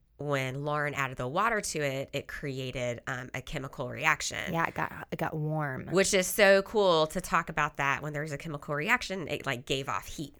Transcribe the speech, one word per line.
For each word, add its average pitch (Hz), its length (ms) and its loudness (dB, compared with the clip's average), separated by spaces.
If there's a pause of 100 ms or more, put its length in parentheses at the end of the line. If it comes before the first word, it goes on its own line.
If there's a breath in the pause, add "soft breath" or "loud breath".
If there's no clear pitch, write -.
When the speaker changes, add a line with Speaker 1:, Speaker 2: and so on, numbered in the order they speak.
(180)
Speaker 1:
when 139 460 -2
Lauren 147 300 0
added 135 240 -4
the 127 100 -4
water 208 320 2
to 170 200 -4
it, 139 340 -2
it 135 140 -4
created, 127 800 -4
um, 127 260 -8
a 131 80 -8
chemical 135 480 -8
reaction. 151 640 0
Speaker 2:
Yeah, 165 120 2
it - 80 -2
got, - 380 -6
it 165 80 -4
got - 140 -2
warm. 151 580 -2
Speaker 1:
Which 190 220 6
is 185 120 6
so 196 360 8
cool 180 460 4
to 185 140 -4
talk 170 280 0
about 151 280 0
that 139 240 0
when 151 120 -4
there's 151 180 -4
a 151 60 -6
chemical 147 380 -6
reaction, 190 520 -2
it, - 180 -4
like, 123 200 -4
gave 135 240 -2
off 101 180 -4
heat. - 320 -10